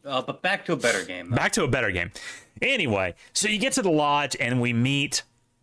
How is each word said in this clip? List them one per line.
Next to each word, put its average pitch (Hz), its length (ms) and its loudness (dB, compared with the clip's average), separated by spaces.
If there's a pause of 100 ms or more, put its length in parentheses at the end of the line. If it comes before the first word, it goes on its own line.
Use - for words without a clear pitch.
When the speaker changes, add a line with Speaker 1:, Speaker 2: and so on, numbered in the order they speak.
Speaker 1:
Uh, 135 160 -2
but - 220 -8
back 185 240 -2
to 170 80 0
a - 20 0
better 107 300 0
game, 90 240 -10
though. 120 60 0
Speaker 2:
Back 160 160 0
to 185 120 0
a 135 40 0
better 117 220 0
game. 90 220 -2 (480)
Anyway, 117 540 0 (180)
so - 160 0
you 214 80 0
get 240 160 0
to 254 100 0
the 185 80 4
lodge 147 480 2
and 123 220 0
we 120 140 2
meet 139 480 0 (400)